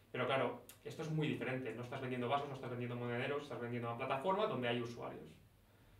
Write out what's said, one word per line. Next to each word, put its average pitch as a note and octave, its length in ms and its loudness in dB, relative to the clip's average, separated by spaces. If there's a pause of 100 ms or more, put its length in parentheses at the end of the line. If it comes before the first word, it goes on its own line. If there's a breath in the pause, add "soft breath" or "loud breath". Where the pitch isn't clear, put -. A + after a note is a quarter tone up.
(120 loud breath)
pero B2 140 2
claro, C3+ 360 2 (220)
esto D#3 180 -6
es D#3+ 80 -2
muy D#3 180 4
diferente, B2 460 0
no A#2+ 80 -4
estás C3 180 -4
vendiendo B2 280 0
vasos, C#3+ 200 2
no C3+ 60 -6
estás A#2+ 160 -6
vendiendo A#2+ 260 -2
monederos, A#2+ 480 0
estás A#2 160 -6
vendiendo A#2+ 280 -2
una A#2 100 -2
plataforma F#3 480 2
donde A#2+ 220 2
hay B2 140 4
usuarios. - 400 -6 (760 loud breath)